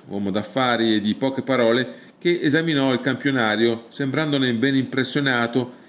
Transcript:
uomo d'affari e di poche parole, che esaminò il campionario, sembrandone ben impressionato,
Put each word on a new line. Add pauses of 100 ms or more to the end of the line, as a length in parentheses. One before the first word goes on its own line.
uomo
d'affari
e
di
poche
parole, (180)
che
esaminò
il
campionario,
sembrandone
ben
impressionato,